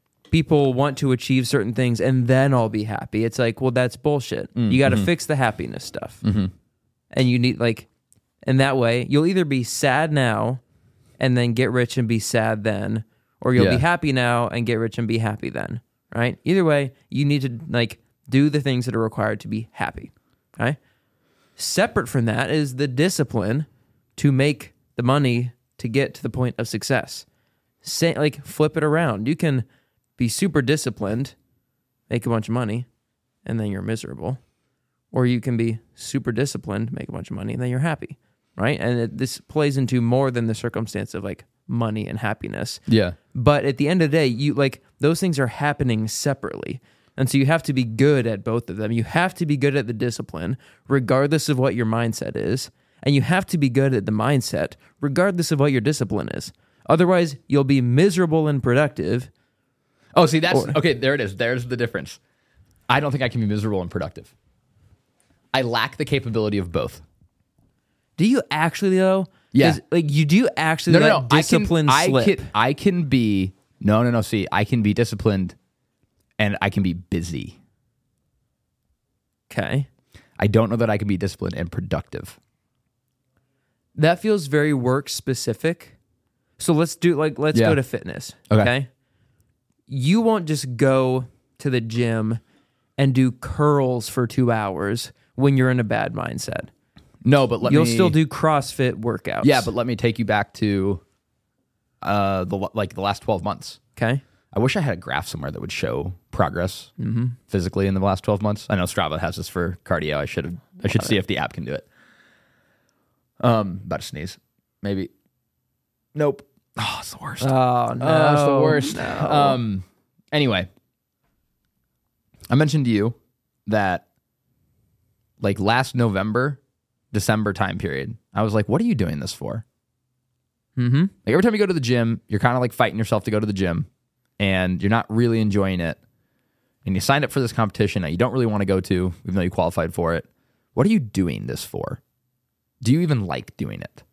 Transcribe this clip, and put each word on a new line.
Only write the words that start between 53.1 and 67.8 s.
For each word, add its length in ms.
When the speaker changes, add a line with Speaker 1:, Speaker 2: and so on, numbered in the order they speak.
Speaker 1:
you 80
have 240
to 120
be 120
good 240
at 100
the 80
mindset, 600
regardless 520
of 80
what 120
your 80
discipline 540
is. 180
Otherwise, 480
you'll 180
be 160
miserable 680
and 140
productive. 680
Speaker 2:
Oh, 120
see, 140
that's, 260
Speaker 1:
Or 120
Speaker 2:
okay, 160
there 200
it 60
is. 160
There's 300
the 100
difference. 420
I 120
don't 100
think 120
I 60
can 120
be 60
miserable 360
and 80
productive. 440
I 100
lack 340
the 100
capability 520
of 140
both. 300